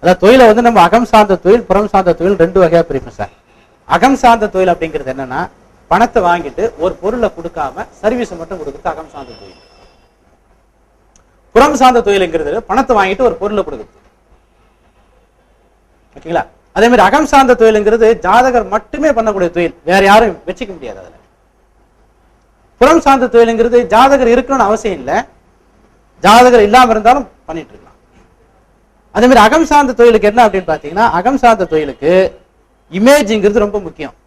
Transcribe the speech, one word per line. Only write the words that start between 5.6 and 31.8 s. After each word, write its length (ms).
பணத்தை 360
வாங்கிட்டு 380
ஒரு 180
பொருளை 280
கொடுக்காம 460
சர்வீஸை 380
மட்டும் 200
கொடுக்குறது 320
அகம் 220
சார்ந்த 260
தொழில். 180
புறம் 260
சார்ந்த 260
தொழிலுங்கிறது 640
பணத்தை 280
வாங்கிட்டு 300
ஒரு 120
பொருளை 260
கொடுக்குறது. 320
ஓகேங்களா? 300
அதே 120
மாதிரி 160
அகம் 240
சார்ந்த 300
தொழிலுங்கிறது 480
ஜாதகர் 480
மட்டுமே 420
பண்ணக்கூடிய 400
தொழில், 180
வேற 220
யாரும் 260
வச்சுக்க 280
முடியாது 260
அதுல. 140
புறம் 240
சார்ந்த 280
தொழிலுங்கிறது 460
ஜாதகர் 400
இருக்கணும்னு 340
அவசியம் 320
இல்ல, 120
ஜாதகர் 440
இல்லாம 280
இருந்தாலும் 300
பண்ணிட்டு 260
இருக்கலாம். 240
அதே 140
மாதிரி 160
அகம் 260
சார்ந்த 300
தொழிலுக்கு 300
என்ன 140
அப்படின்னு 260
பாத்தீங்கன்னா, 360
அகம் 240
சார்ந்த 300
தொழிலுக்கு 400